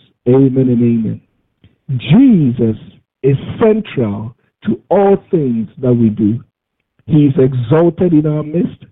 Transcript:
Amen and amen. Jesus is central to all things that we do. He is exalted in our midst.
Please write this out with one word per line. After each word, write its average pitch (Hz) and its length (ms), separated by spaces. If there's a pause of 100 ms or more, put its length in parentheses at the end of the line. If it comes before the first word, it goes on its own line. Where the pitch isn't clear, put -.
(280)
Amen 131 400
and 120 120
amen. 117 400 (680)
Jesus 131 880 (460)
is 135 140 (240)
central 123 760 (280)
to - 160 (100)
all 196 260 (140)
things 123 380 (140)
that 127 100
we 117 160
do. 107 340 (640)
He 147 200
is 135 100
exalted 156 760
in 151 140
our 151 180
midst. 165 480